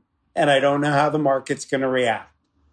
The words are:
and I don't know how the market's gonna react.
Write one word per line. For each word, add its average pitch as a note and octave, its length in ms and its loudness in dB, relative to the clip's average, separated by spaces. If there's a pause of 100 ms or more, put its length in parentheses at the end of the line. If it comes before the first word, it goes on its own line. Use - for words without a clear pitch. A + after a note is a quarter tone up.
(340)
and D3+ 160 0
I C3+ 120 4
don't C#3+ 180 2
know D3 140 -2
how C#3+ 160 2
the D3+ 100 -2
market's C3+ 460 -2
gonna C3+ 240 -4
react. A#2+ 440 -2 (400)